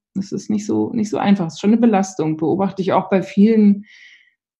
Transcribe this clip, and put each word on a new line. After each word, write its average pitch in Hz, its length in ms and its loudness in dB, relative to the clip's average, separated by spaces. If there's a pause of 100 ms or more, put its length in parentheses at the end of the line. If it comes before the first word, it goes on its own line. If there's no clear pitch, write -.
(140)
Das 190 180 -8
ist - 180 -8
nicht 208 160 -4
so, - 280 -2
nicht 214 160 -4
so - 80 -2
einfach. 202 260 2
Das 160 100 -8
ist - 60 -16
schon 202 100 0
eine 226 100 2
Belastung, 190 580 0
beobachte 185 440 -2
ich 170 100 -2
auch 185 160 0
bei 190 140 0
vielen 208 600 4 (760)